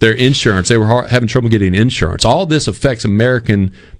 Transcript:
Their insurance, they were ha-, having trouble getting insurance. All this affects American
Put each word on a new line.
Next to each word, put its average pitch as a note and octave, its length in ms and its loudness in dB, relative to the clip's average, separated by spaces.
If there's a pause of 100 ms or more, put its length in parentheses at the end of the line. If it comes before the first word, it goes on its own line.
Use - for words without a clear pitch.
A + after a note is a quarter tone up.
Their A2+ 140 2
insurance, A#2+ 560 0
they A#2+ 80 4
were G#2+ 100 2
ha-, B2 200 0
having A#2+ 200 0
trouble A#2+ 220 0
getting G2 260 2
insurance. F#2 480 0
All D3+ 220 0
this D3+ 220 -2
affects A#2 360 -4
American A2 680 0 (260)